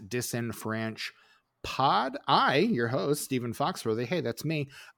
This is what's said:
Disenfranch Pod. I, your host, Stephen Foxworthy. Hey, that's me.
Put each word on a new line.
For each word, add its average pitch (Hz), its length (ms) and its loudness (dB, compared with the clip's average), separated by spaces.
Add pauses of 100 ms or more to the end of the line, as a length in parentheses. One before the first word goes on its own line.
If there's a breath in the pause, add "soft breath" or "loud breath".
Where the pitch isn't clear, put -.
Disenfranch 110 1000 -4 (520 soft breath)
Pod. 208 540 2 (120)
I, 170 300 6
your 160 300 2
host, 151 360 0
Stephen 120 300 -2
Foxworthy. 123 520 0
Hey, 175 140 0
that's 117 240 -4
me. 147 240 -2 (300 loud breath)